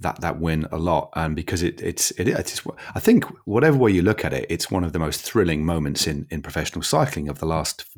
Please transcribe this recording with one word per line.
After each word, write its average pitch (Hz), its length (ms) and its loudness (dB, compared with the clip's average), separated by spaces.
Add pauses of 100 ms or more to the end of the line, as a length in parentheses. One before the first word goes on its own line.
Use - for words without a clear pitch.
that, - 220 -4
that 82 180 -4
win 80 320 0
a 80 60 -4
lot, 80 360 0
and 80 220 -2
because 80 260 -4
it, - 200 -2
it's, - 300 -2
it, 92 140 -4
it's, - 360 -2 (340)
I - 40 -2
think 226 240 6 (200)
whatever 135 340 4
way 113 140 6
you 87 100 6
look 107 220 2
at 71 80 -2
it, 65 160 -4
it's - 240 -4
one 95 100 2
of 85 100 -2
the 87 60 -2
most 76 220 -2
thrilling 82 440 2
moments 78 440 0
in, 73 220 -4
in 78 120 -6
professional 78 400 -6
cycling 139 460 0
of 71 100 -8
the 78 80 -4
last 80 380 -2 (140)